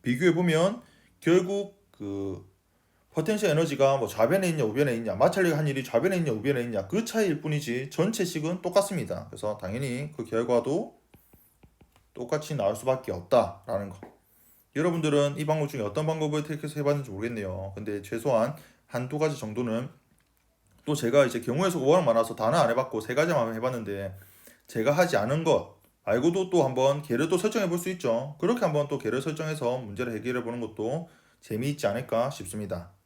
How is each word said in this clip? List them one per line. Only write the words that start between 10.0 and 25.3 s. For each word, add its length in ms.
그 80
결과도 760
똑같이 420
나올 200
수밖에 380
없다라는 760
거. 240
여러분들은 640
이 80
방법 240
중에 120
어떤 260
방법을 360
택해서 340
해봤는지 340
모르겠네요. 640
근데 260
최소한 540
한두 320
가지 180
정도는, 500
또 100
제가 300
이제 160
경우의 280
수가 160
워낙 180
많아서 320
다는 220
안 140
해봤고 280
세 140
가지만 400
해봤는데, 640
제가 240
하지 260
않은 260